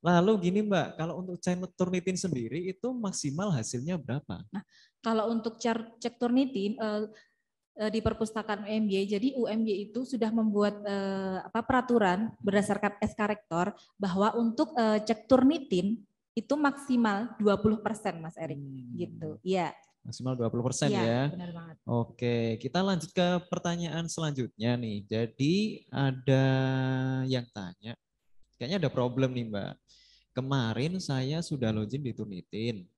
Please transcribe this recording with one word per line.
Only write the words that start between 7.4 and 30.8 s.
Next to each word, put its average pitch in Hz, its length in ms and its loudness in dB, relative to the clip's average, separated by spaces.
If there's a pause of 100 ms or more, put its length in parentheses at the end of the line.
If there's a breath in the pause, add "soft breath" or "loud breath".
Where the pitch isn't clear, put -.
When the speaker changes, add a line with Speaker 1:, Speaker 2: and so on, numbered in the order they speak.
Speaker 2:
eh, 214 160 -2
di 220 140 0
perpustakaan 220 600 -2
U 202 40 -10
M 220 160 0
Y, 196 220 2
jadi 208 220 0 (100)
U 226 80 2
M 220 160 0
Y 208 260 -2
itu 247 140 -6
sudah 226 260 -2
membuat, 208 540 2
eh, 196 580 -4
apa, - 220 -4
peraturan 226 800 2
berdasarkan 202 560 2
S 220 160 0
K 208 160 0
Rektor 196 480 -2 (160 loud breath)
bahwa 196 400 2
untuk, 233 400 2
eh, 220 260 4
cek 220 300 -2
Turnitin 254 720 4 (320)
itu 233 220 -2
maksimal 240 840 0
dua 202 240 4
puluh 214 160 4
persen, 208 400 -4
Mas 160 160 -12
Erik, 147 240 -6
Speaker 1:
Hmm. 135 400 -12
Speaker 2:
gitu. 117 320 -8 (100)
Iya. 185 300 0 (320)
Speaker 1:
Maksimal 123 320 -4
dua 117 160 0
puluh 117 160 0
persen 143 240 2
Speaker 2:
Iya, - 80 2
Speaker 1:
ya. 113 220 2 (100)
Speaker 2:
benar 175 240 -8
banget. 165 220 -14 (100)
Speaker 1:
Oke, 117 720 0
kita 175 240 -2
lanjut 185 320 0
ke 180 320 2
pertanyaan 170 640 -4
selanjutnya 127 640 -2
nih. 110 320 -4
Jadi 139 880 0
ada 131 500 4 (800)
yang 127 320 -2
tanya, 104 400 -12 (640)
kayaknya 165 240 -2
ada 135 80 2
problem 127 400 2
nih 120 160 -4
Mbak. 98 260 -4 (600 soft breath)
Kemarin 131 680 0